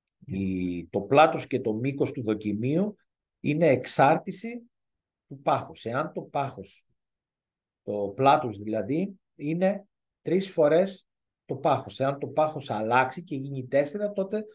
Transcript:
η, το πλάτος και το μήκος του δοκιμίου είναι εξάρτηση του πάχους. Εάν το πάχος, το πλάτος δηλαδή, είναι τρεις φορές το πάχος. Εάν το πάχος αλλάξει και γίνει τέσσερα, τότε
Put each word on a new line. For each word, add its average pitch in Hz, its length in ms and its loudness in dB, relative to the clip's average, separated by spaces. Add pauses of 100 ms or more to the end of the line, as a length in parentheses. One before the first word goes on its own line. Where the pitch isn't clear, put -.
(260)
η, 92 600 -4
το - 140 -2
πλάτος 147 460 4
και 131 140 -2
το 107 140 -2
μήκος 135 380 -2
του 127 100 -8
δοκιμίου 110 720 -2 (440)
είναι 151 260 2
εξάρτηση 165 960 2 (640)
του 135 140 -16
πάχους. - 440 -2
Εάν 135 280 -4
το 160 100 -8
πάχος, 131 640 -8 (960)
το 101 340 -4
πλάτος 131 420 4
δηλαδή, 110 600 -4 (140)
είναι 175 520 -2 (360)
τρεις 190 280 0
φορές 170 560 2 (380)
το 135 120 -8
πάχος. 135 440 0
Εάν 139 180 0
το 135 80 -6
πάχος 156 440 -2
αλλάξει 120 520 2
και 151 140 -8
γίνει 135 300 -8
τέσσερα, 202 460 0
τότε 208 320 -4 (100)